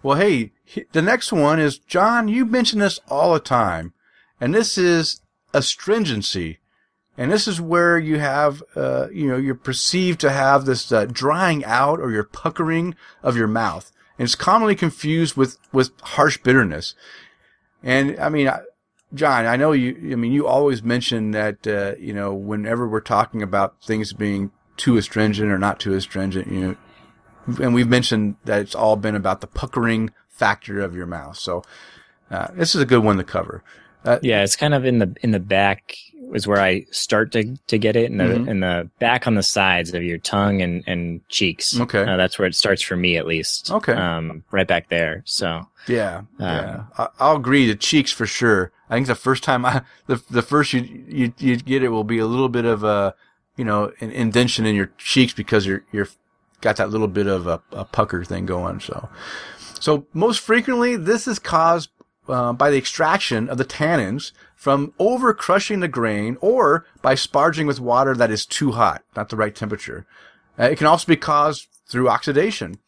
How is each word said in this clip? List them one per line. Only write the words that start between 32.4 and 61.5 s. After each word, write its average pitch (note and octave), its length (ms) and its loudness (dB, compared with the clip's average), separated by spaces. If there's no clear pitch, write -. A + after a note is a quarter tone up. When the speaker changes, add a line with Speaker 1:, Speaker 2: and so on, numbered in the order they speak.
Speaker 1:
this E3+ 200 0
is D#3 80 0
a B2+ 40 2
good A#2 180 6
one G#2 140 4
to F2+ 60 -4
cover. - 380 -6
Uh, A#2+ 180 2
Speaker 2:
Yeah, A2 200 2
it's G2+ 140 0
kind D3 180 2
of C3 100 0
in B2 140 4
the, G2+ 240 0
in A#2 80 0
the G2+ 100 2
back G2 540 0
is G2+ 140 -4
where G2+ 140 4
I F#2+ 300 2
start - 420 0
to, A#2 240 -2
to A2+ 100 0
get G#2+ 160 0
it, A#2 160 2
in A2+ 80 -6
the, F#2 60 2
Speaker 1:
Mm-hmm. G#2 240 0
Speaker 2:
in G2+ 120 -2
the F2 380 -2
back A#2+ 300 0
on A2 80 2
the F#2+ 80 0
sides F2+ 500 0
of F2 80 -4
your E2+ 160 -4
tongue G2+ 420 0
and, F2 280 -4
and E2+ 400 -6
cheeks. G2 500 -2
Speaker 1:
Okay. A#2 240 0
Speaker 2:
Uh, G2 140 0
that's F#2 200 0
where F#2+ 120 0
it E2+ 80 -4
starts G2 260 0
for F#2 140 -4
me, F2+ 200 0
at E2 120 -2
least. - 420 -4
Speaker 1:
Okay. G#3 220 0
Speaker 2:
Um, E2 580 -2
right F#2+ 160 0
back E2+ 220 0
there. E2 360 -2
So. E2+ 440 -6
Speaker 1:
Yeah, G#2 320 -2
Speaker 2:
Um, G#2 80 -14
Speaker 1:
yeah. F2 420 -6
I, A2+ 100 -4
I'll D3+ 160 4
agree. C3 320 4
The G#2 80 0
cheeks - 340 0
for A2 160 -4
sure. G2+ 460 2
I A2+ 40 0
think C3 120 0
the B2 80 0
first - 300 -2
time B2+ 200 0
I, B2+ 180 2
the, B2 200 0
the A#2+ 140 2
first C#3+ 300 2
you, B2+ 80 2
you, B2 300 -2
you B2+ 200 2
get C3 260 0
it A#2+ 60 0
will A2 140 -2
be A2+ 140 -2
a A2 80 0
little B2+ 220 0
bit A#2+ 160 0
of A2 180 0
a, G2+ 320 2
you B2 80 -6
know, G#2 360 0
an A2 100 -10
indention A#2 560 0
in G#2+ 80 2
your G2 240 0
cheeks - 340 2
because G#2 320 0
you're, F#2+ 280 -4
you're G2+ 160 -2
got G#2+ 160 0
that G2+ 140 -2
little A2 180 0
bit G2 200 0
of F#2 180 -2
a, E2 240 -4
a G2 140 -10
pucker F#2 400 -4
thing F#2 220 -6
going. F2+ 340 -6
So, - 280 -12
so D3+ 340 0
most G#3 280 0
frequently, A#3+ 560 2
this G#3 320 0
is G#3+ 100 -2
caused, E3 520 2